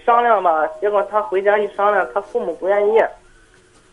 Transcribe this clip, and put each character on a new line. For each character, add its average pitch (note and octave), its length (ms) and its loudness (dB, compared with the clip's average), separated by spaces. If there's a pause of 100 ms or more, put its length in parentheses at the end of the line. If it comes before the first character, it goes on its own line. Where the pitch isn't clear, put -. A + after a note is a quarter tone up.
商 A#3+ 200 2
量 A3+ 180 2
吧， D#3+ 240 2 (160)
结 G#3 80 0
果 G3+ 220 0
他 G#3+ 100 0
回 F#3+ 220 -2
家 G3+ 160 2
一 G#3 160 -2
商 G#3 180 0
量， F#3+ 100 2 (100)
他 G3+ 80 -4
父 A#3 220 -6
母 F3+ 120 -6
不 E3+ 120 -8
愿 G3+ 200 0
意。 G#3+ 60 0 (1000)